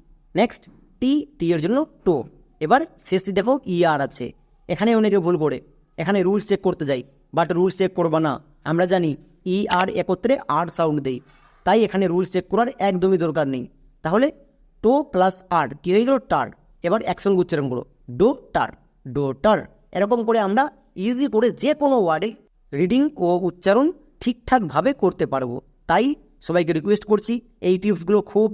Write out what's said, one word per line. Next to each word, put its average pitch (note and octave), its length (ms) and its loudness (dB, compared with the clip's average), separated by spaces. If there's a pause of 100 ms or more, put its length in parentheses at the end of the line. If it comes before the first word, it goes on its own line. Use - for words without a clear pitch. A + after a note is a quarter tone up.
(400)
নেক্সট, - 220 0 (380)
টি, B3+ 120 0 (260)
টি E3+ 160 -4
এর E3 120 -2
জন্য A3 120 0 (280)
টো। F3 100 2 (500)
এবার A#3 160 4 (260)
শেষে F#3 300 -2
দেখো A#3 160 2 (200)
ইআর E3 340 2
আছে, - 180 -12 (440)
এখানে F3+ 300 0
অনেকে G#3 260 2
ভুল F3 180 2
করে, C3 140 0 (440)
এখানে G3 260 0
রুলস G3+ 220 0
চেক G3 180 -2
করতে F3 220 -2
যাই, C3 120 -2 (360)
but E3 200 0
রুলস F3+ 220 2
চেক F#3 200 0
করবা D#3+ 280 0
না। C#3 60 -2 (360)
আমরা E3+ 240 2
জানি E3+ 180 0 (420)
ইআর F#3+ 340 0 (140)
একত্রে F#3+ 320 0 (240)
আর E3+ 100 -2 (100)
সাউন্ড D#3 300 0
দেই, C3 100 -4 (480)
তাই G3+ 200 4
এখানে F#3+ 260 0
রুলস F3 220 0
চেক F#3 180 -2
করার A#3 180 2 (200)
একদমই F#3+ 360 2
দরকার D#3 280 0
নেই। B2+ 100 -6 (400)
তাহলে G#3 240 2 (560)
টো A3+ 100 4 (200)
প্লাস F#3 220 2 (240)
আর C#3+ 80 0 (140)
কি F3 120 -6
হয়ে A3 140 4
গেল? C4+ 100 2 (140)
টার। C#3 160 0 (400)
এবার G#3+ 140 2 (100)
একসঙ্গে F#3+ 320 0
উচ্চারণ D3 280 -4
করো, B2 120 -6 (360)
ডো G#3 100 6 (240)
টার, A#2+ 180 -2 (340)
ডো C#3 200 -4 (180)
টার। G#3 160 4 (380)
এরকম G3+ 300 0
করে A3+ 200 2
আমরা A3 160 2 (420)
ইজি B3+ 300 -2
করে A3+ 120 4 (140)
যে C#4 100 2 (100)
কোনো C#4 220 2
ওয়ার্ডে E3 260 -2 (500)
রিডিং F#3 220 2 (240)
ও E3+ 40 2 (200)
উচ্চারণ G3+ 380 2 (340)
ঠিকঠাকভাবে A3+ 720 0 (120)
করতে E3+ 300 0
পারবো। B2+ 220 -4 (340)
তাই F#3+ 160 2 (400)
সবাইকে E3+ 320 0
রিকোয়েস্ট G3+ 340 0
করছি, G#3+ 220 0 (340)
এই F#3 140 4
টিপসগুলো G3 380 0 (120)
খুব G#3+ 220 2